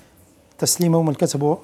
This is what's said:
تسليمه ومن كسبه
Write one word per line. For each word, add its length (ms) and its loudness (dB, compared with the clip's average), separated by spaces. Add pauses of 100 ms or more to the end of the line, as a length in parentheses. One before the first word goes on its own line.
(580)
تسليمه 400 0
ومن 160 0
كسبه 500 -2